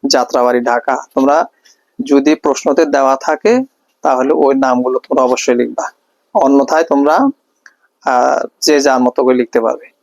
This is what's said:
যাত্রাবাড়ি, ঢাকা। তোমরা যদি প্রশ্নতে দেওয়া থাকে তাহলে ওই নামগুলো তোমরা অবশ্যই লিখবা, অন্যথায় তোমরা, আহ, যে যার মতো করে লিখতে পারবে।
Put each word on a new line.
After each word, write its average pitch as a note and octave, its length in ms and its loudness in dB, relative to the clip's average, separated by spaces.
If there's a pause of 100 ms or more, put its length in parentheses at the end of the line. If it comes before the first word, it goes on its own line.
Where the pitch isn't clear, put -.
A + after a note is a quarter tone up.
যাত্রাবাড়ি, B2 540 0
ঢাকা। B2 360 -2 (180)
তোমরা C#3+ 320 0 (580)
যদি C#3 300 2
প্রশ্নতে D3+ 500 0
দেওয়া C3+ 300 0
থাকে F#3 440 -2 (420)
তাহলে C3 320 0
ওই C#3+ 220 2
নামগুলো B2+ 440 0
তোমরা C3 240 -2
অবশ্যই B2 320 0
লিখবা, - 360 -6 (420)
অন্যথায় C#3 500 2
তোমরা, D3 320 0 (880)
আহ, C3 420 0 (140)
যে D3 180 2
যার C3+ 200 2
মতো B2 240 0
করে B2+ 120 2
লিখতে B2 260 -2
পারবে। - 240 -4 (180)